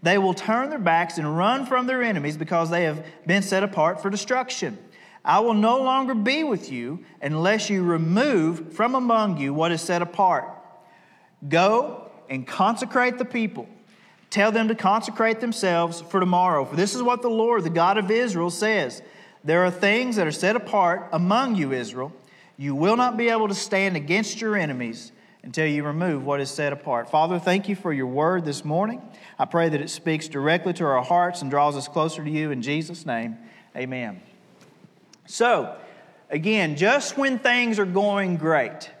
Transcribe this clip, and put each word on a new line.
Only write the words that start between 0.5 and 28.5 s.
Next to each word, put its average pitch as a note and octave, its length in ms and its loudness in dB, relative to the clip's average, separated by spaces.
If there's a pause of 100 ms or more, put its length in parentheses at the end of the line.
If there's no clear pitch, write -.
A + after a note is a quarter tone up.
their D4+ 80 -6
backs E3+ 400 0
and D3+ 200 -2
run A#3+ 280 0
from B3+ 200 0
their B3+ 160 0
enemies D3+ 340 -2
because E3 340 0
they F3 140 2
have D#3 220 -2 (200)
been G3 160 2
set G3 200 0
apart E3+ 400 0
for G3 80 -2
destruction. G#3 680 -4 (460)
I F3 160 4
will A3+ 140 2
no A#3 280 4
longer C4 320 0
be B3+ 300 0
with G#3+ 280 -4
you B2+ 320 -8 (160)
unless F3 480 0
you F#3+ 160 2
remove E3+ 880 2
from A#3+ 220 0
among A3+ 440 2
you C#3 140 -2
what D#3+ 180 0
is E3 120 -2
set F3 200 0
apart. F3 460 2 (1000)
Go G#3 640 2 (180)
and C3 180 -8
consecrate B3 720 0
the B3+ 60 -2
people. A3 440 -4 (600)
Tell G#3+ 220 4
them A3 160 2
to A3+ 60 2
consecrate A3 680 0
themselves F3 600 0
for - 200 -2
tomorrow. F3+ 440 2
For C#3 120 -6
this G3+ 180 0
is B3 80 -2
what A#3+ 180 0
the B3 100 -2
Lord, A3+ 340 2
the E3+ 60 -2
God F3 280 4
of G3 120 -2
Israel, G#3 400 0
says. F#3 520 -2 (400)
There E3 220 4
are F3+ 60 2
things G#3+ 460 2
that F3+ 100 2
are D3+ 60 -2
set G3 240 0
apart F#3+ 560 0
among G#3 440 2
you, C#3+ 160 0
Israel. B2+ 400 -6 (440)
You C#3 180 -4
will F#3 220 4
not B3 200 2
be A#3 120 2
able A3 200 2
to G3+ 60 -2
stand F#3+ 420 0
against F3 440 -2
your G#3+ 160 -2
enemies B2+ 560 -4 (300)
until D#3 240 -2
you D3 160 0
remove D3+ 420 -2
what C#3+ 160 0
is C#3 100 -4
set D3 220 -2
apart. B2 380 -4
Father, E3 280 2
thank F#3 300 0
you G3+ 60 -2
for F3+ 180 -4
your C3 140 -2
word D#3+ 380 0
this C#3+ 200 -6